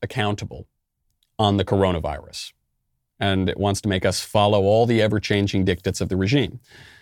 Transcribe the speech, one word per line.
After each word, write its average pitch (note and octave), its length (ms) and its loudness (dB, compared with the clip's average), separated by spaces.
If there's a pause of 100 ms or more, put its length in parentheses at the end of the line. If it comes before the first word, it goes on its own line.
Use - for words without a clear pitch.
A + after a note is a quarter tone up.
accountable - 640 -6 (720)
on G2+ 200 2
the F#2 80 0
coronavirus, E2+ 880 -2 (680)
and F#2+ 300 0
it - 80 -4
wants G2 240 -2
to G#2+ 80 -2
make F#2 160 0
us F#2 160 -2
follow G#2 420 2
all G#2+ 220 4
the A#2 160 2
ever-changing G2+ 640 0
dictates F#2 340 -2
of F2+ 80 -4
the F#2 80 -4
regime. G#2 460 0 (400)